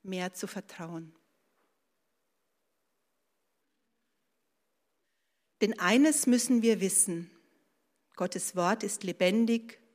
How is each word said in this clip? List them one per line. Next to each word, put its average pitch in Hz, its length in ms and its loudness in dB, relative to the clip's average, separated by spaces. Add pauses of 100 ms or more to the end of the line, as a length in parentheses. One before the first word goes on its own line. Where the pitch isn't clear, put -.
mehr 185 280 -8
zu - 140 -10
vertrauen. 165 640 -14 (4000)
Denn 214 180 0
eines 262 480 4
müssen 240 340 2
wir 220 200 2
wissen: 175 500 0 (840)
Gottes 185 400 -8
Wort 185 280 0
ist - 200 -8
lebendig 220 760 0 (160)